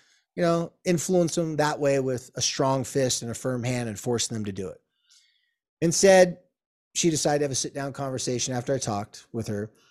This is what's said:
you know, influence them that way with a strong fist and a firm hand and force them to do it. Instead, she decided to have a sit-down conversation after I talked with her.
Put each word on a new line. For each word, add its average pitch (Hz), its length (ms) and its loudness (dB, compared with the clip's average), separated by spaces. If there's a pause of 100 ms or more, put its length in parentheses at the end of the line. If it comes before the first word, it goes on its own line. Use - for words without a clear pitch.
(340)
you 175 80 -2
know, 170 300 0 (120)
influence 175 500 2
them 160 220 -2
that 147 220 2
way 139 220 2
with 131 340 -4
a 120 80 -6
strong 135 420 0
fist 131 380 -2
and 120 80 -8
a 117 40 -8
firm 127 280 -4
hand 123 260 -4
and 101 100 -8
force 123 300 -2
them 113 160 -6
to 104 80 -6
do 95 160 -8
it. - 120 -14 (1000)
Instead, 180 580 6 (560)
she 170 160 2
decided 147 300 0
to 147 40 2
have 139 80 -4
a - 20 -4
sit-down 139 380 -6
conversation 127 600 -4
after 123 200 -2
I 127 40 0
talked - 540 -6
with 113 160 -6
her. 104 220 -6 (200)